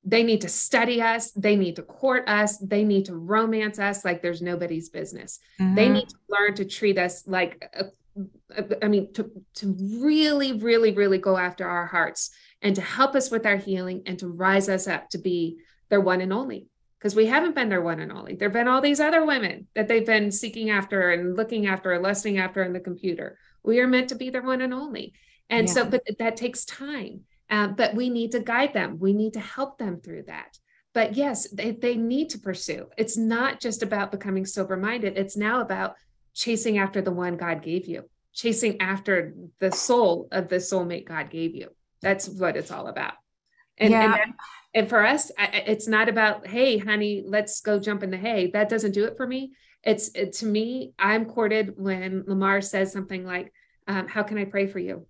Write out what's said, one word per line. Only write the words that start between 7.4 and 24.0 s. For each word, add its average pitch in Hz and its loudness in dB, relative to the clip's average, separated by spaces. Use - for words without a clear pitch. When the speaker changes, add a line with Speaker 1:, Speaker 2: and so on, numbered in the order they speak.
Speaker 1:
a, 196 -6
a, 208 -4
I 208 4
mean, 202 2
to, 220 -6
to 190 -2
really, 294 4
really, 226 4
really 190 4
go 190 2
after 180 -2
our 175 -2
hearts 170 -2
and 196 2
to 190 -2
help 269 2
us - 2
with 220 -2
our 202 4
healing 185 -4
and 185 -6
to 180 -8
rise 190 2
us 190 0
up 165 -4
to - -6
be 170 -2
their 202 6
one 185 4
and 185 -2
only. 226 -4
'Cause 202 -2
we 220 8
haven't 311 2
been 247 0
their 185 2
one 165 -2
and 156 -8
only. - -12
There've 196 0
been 233 2
all 262 6
these 285 4
other 320 4
women 254 -2
that 214 0
they've 226 2
been 214 4
seeking 220 -4
after 196 2
and 180 0
looking 220 0
after 190 0
and 175 0
lusting 196 0
after 185 -2
in 180 -2
the 180 -6
computer. 175 -6
We 226 4
are 254 4
meant 254 4